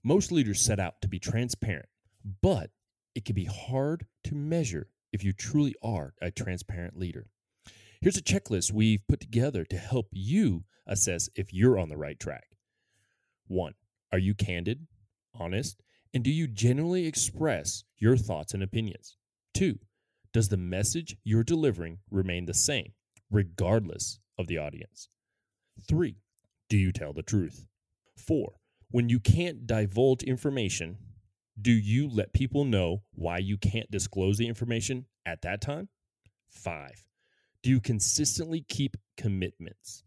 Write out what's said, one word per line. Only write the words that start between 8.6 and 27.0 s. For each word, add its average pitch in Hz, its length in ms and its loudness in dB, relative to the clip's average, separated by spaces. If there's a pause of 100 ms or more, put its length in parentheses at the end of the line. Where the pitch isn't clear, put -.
we've 107 340 4
put 147 140 2
together 117 460 0
to 98 100 -4
help 113 340 -2
you 101 540 2 (220)
assess 95 480 0
if 98 180 -6
you're 104 260 6
on 80 120 -2
the 76 80 -8
right 73 200 -8
track. - 280 -10 (1000)
One, 90 280 -4 (360)
are 95 80 2
you 95 140 2
candid, 104 540 -2 (480)
honest, 92 480 -6 (320)
and 123 100 0
do 131 60 2
you 160 160 0
genuinely 139 600 0
express 151 800 -2 (140)
your 120 180 6
thoughts 98 380 -2
and 95 80 -2
opinions? 107 560 -6 (340)
Two, 170 280 2 (520)
does 107 160 4
the 98 80 2
message 95 680 -2
you're 113 200 4
delivering 104 540 0 (120)
remain 92 360 0
the 82 80 -4
same, - 380 0 (380)
regardless 98 880 0 (200)
of 90 80 -4
the 82 100 -2
audience? - 540 -8 (760)
Three, 151 300 2 (540)
do 107 80 6
you 92 120 4
tell 73 220 -6